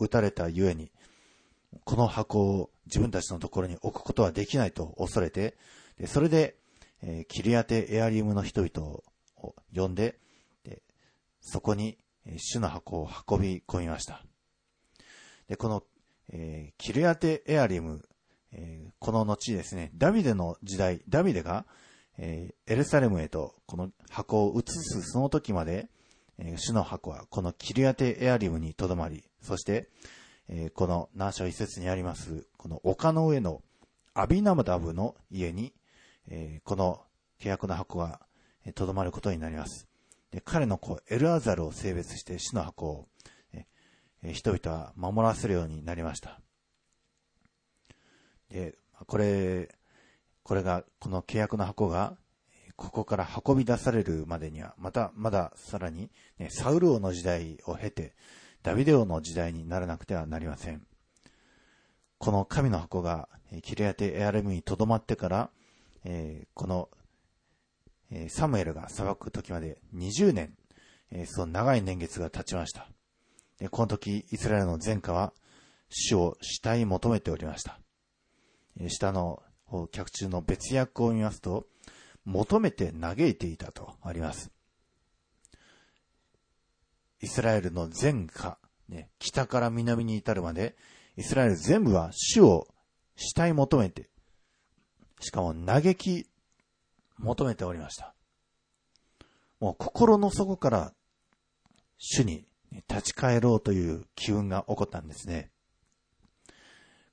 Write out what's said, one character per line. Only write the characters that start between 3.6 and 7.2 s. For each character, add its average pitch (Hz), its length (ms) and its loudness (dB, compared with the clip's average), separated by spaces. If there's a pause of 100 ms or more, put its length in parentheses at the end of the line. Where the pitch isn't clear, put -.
ろ 92 60 -2
に 87 120 -8
置 - 200 -6
く - 20 -16
こ - 100 -6
と 117 100 4
は 87 100 4
で 101 120 -2
き - 140 -2
な 117 80 4
い 87 60 -2
と 78 260 -8
恐 92 220 0
れ 85 100 2
て、 101 260 -2 (420)
で、 - 100 -8
そ - 120 2
れ 160 80 4
で、 156 280 4 (460)
え 82 180 -8